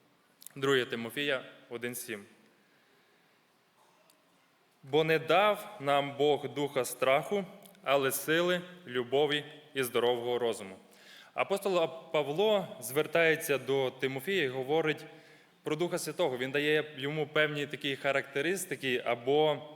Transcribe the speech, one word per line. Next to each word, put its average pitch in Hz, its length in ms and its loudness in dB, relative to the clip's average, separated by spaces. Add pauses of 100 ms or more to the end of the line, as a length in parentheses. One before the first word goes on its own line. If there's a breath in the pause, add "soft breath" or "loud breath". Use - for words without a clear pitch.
(560)
Друге 135 300 2
Тимофія 127 580 -4 (260)
один 120 260 -6
сім. 107 300 -10 (2500 soft breath)
«Бо 143 200 4
не 160 160 2
дав 196 600 2
нам 139 380 0
Бог 139 320 2
духа 135 360 -2
страху, 165 600 0 (380)
але 135 280 2
сили, 175 500 0 (260)
любові 131 560 0 (300)
і 135 100 0
здорового 120 560 2
розуму». 104 360 -2 (580 loud breath)
Апостол 190 560 0 (220)
Павло 165 720 2
звертається 151 760 2
до 127 340 0
Тимофія 135 520 -2
і 135 40 2
говорить 143 580 0 (580 loud breath)
про 156 120 -2
Духа 175 220 -2
Святого. 156 400 -2
Він 127 140 -2
дає 147 460 2
йому 143 300 -2
певні 147 400 0
такі 143 280 -6
характеристики 139 1080 -2
або 139 520 2 (180)